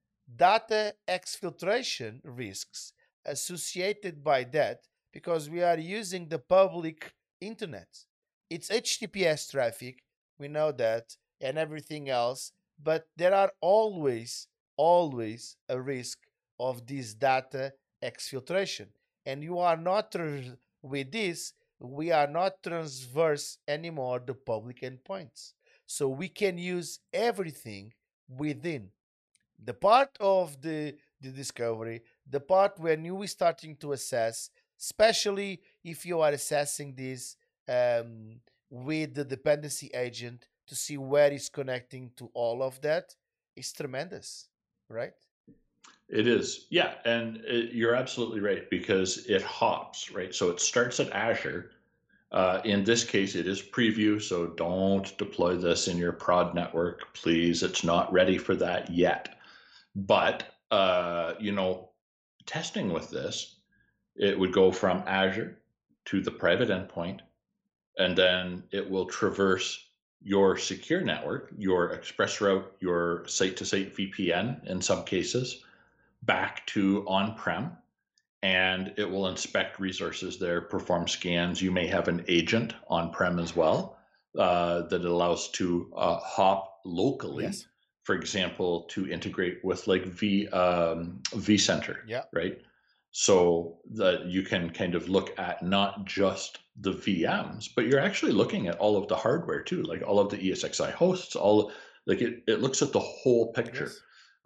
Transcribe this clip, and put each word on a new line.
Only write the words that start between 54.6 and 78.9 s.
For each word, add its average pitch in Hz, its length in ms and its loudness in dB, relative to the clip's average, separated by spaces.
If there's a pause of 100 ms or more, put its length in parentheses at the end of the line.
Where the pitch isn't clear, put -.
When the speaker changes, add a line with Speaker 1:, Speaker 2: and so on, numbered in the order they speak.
Speaker 2:
deploy 90 380 0
this 87 320 2
in 87 100 0
your 87 140 0
prod 87 420 2
network, 85 580 -4
please. 85 500 2
It's - 220 -2
not 85 280 2
ready 92 260 6
for - 160 0
that 90 360 -2
yet. 87 460 2 (580)
But, 98 500 2 (260)
uh, 87 680 2
you 101 140 -2
know, 92 380 -2 (560)
testing 160 460 -4
with - 180 -4
this, - 460 -8 (600)
it 98 220 2
would 92 140 2
go 92 200 8
from 95 340 0
Azure 98 520 0 (480)
to 95 160 0
the 95 80 -4
private 98 400 2
endpoint, 92 500 -6 (800)
and 90 180 2
then 92 540 4
it 98 180 -4
will 95 180 0
traverse 95 800 0 (380)
your 98 340 4
secure 123 440 -2
network, 87 580 -4
your 92 320 2
express - 500 -2
route, 98 400 4
your 85 460 0
site-to-site 95 720 -2
V 98 100 -2
P 92 260 0
N 104 340 -2
in 92 140 -4
some 92 240 0
cases, - 600 -2 (580)
back 98 440 -2
to 98 420 2
on-prem, 98 640 -2 (720)
and 92 540 2